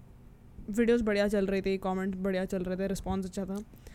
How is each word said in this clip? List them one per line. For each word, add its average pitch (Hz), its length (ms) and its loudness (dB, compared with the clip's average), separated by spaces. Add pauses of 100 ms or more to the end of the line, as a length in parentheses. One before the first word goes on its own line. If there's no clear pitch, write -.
(720)
वीडियोज़ 233 320 4
बढ़िया 208 260 4
चल 202 180 4
रही 190 160 2
थी, 190 160 0
कमेंट 190 380 -2
बढ़िया 185 280 0
चल 190 180 -2
रहे 185 140 -2
थे, 190 100 -2
रिस्पॉन्स 190 380 -2
अच्छा 185 200 -6
था। 196 200 -6 (300)